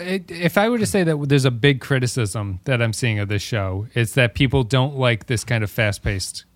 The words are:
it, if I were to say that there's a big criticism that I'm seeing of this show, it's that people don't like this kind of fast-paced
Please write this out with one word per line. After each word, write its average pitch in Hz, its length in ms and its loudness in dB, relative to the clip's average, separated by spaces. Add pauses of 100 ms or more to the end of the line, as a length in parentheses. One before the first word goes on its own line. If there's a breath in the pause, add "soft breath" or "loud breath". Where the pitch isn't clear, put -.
it, 185 300 -6
if 170 260 0
I 214 120 4
were 240 100 0
to 208 60 0
say 190 180 2
that 160 140 0 (100)
there's 135 180 4
a 131 60 2
big 131 300 4
criticism 113 800 -2
that 123 180 0
I'm 113 120 0
seeing 110 260 0
of 101 80 -2
this 104 140 -2
show, 98 520 -4
it's 117 200 0
that 120 200 2
people 135 300 2
don't 135 320 0
like 123 320 0
this 113 160 -2
kind 117 200 0
of 98 60 -2
fast-paced - 760 -4 (100)